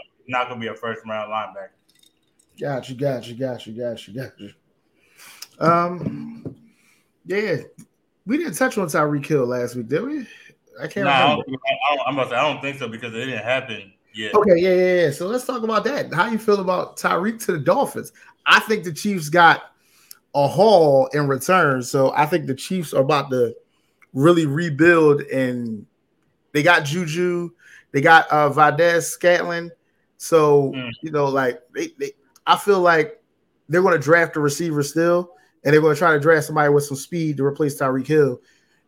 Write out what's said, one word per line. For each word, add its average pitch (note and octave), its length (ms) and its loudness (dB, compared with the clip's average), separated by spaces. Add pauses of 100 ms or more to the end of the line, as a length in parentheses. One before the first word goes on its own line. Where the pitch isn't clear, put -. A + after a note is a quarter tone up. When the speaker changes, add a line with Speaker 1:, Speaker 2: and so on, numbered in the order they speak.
(200)
Speaker 1:
It's - 100 -20
not B2 200 -4
gonna B2 120 -12
be A2+ 60 -8
a G#2+ 80 -8
first A2 300 -10
round G#2+ 260 -8
linebacker. G2+ 380 -10 (920)
Speaker 2:
Got C3 300 -8
you, C3 60 -12
got B2 320 -6
you, A#2+ 80 -16
got B2 300 -10
you, A2 80 -16
got A#2 340 -10
you, G2 60 -20
got A#2 260 -14
you. G2+ 120 -18 (1080)
Um, E3+ 960 -4 (720)
yeah, F#3+ 320 -4 (680)
we A#3 120 -2
didn't D#4 180 -6
touch B3+ 220 -2
on F#3+ 100 -4
Tyreek D3 380 -2
Hill C#3 200 0
last B2 300 -6
week, A#2+ 120 -10
did D#3 160 -2
we? C#4 240 -8 (520)
I D3 80 -10
can't C#3+ 180 -4
Speaker 1:
Nah, C#3+ 60 2
I C3+ 100 4 (100)
Speaker 2:
remember. D3+ 160 -2
Speaker 1:
don't, C3 180 -10
I C3+ 300 -2
don't, C3 120 -4
I'm C3+ 60 -4
about C3+ 100 -2
to A#2+ 60 -6
say, A#2+ 80 -6
I C#3+ 160 0
don't C3 80 -10
think C#3 180 -10
so B2+ 80 -8
because A2+ 260 -12
it A2+ 120 -8
didn't A#2+ 180 -8
happen A2+ 500 -6 (200)
yet. G#2+ 220 -10
Speaker 2:
Okay, F3+ 220 4
yeah, F3+ 160 2
yeah, F3+ 320 2
yeah. C#3+ 60 0
So F3 160 -8
let's B3 180 -6
talk B3 180 -6
about A3 200 -2
that. A#3 300 -6
How F3 140 0
you A3+ 100 -4
feel G#3 220 0
about F#3 380 -4
Tyreek F3+ 480 -4
to F#3+ 80 -2
the E3 60 -4
Dolphins? F3 540 -2 (320)
I F3 160 6
think G#3 220 -4
the E3+ 100 -8
Chiefs F3 360 -6
got E3 340 6 (720)
a C#3+ 120 2
haul D3 640 6
in D3 140 0
return. C3+ 560 0
So C3+ 300 0
I D3 120 0
think D3+ 220 -4
the C3+ 80 -4
Chiefs F3 380 -8
are C#3 80 0
about C#3 300 0
to A#2+ 240 0 (580)
really E3 320 4
rebuild, D#3 760 4
and B2 640 -6 (680)
they D3 100 0
got E3 220 4
Juju, F3 640 -4 (420)
they C#3 100 0
got, E3 280 6
uh, D3+ 200 4
Valdez D3+ 580 2
Scantling. E3+ 640 0 (460)
So, D3 580 2
Speaker 1:
Mm. B2+ 160 -10 (100)
Speaker 2:
you D#3+ 100 -10
know, C#3+ 140 0
like, C3 360 -2 (140)
they, D#3+ 140 -6 (100)
they, C#3 120 -8 (360)
I E3+ 100 4
feel G3 220 2
like D#3+ 420 2 (460)
they're F3 160 0
gonna F3 160 2
draft D#3+ 360 2
a D#3+ 40 -4
receiver D3 440 -2
still, E3+ 500 0 (300)
and C#3 100 2
they're D#3 80 8
gonna D3+ 140 4
try D#3+ 180 2
to D3+ 60 2
draft D3+ 280 4
somebody D3+ 220 0
with C#3+ 160 2
some C#3+ 120 -10
speed D#3 400 -6
to C3+ 80 0
replace C#3+ 340 -2
Tyreek C3 280 -2
Hill. C#3+ 340 2 (460)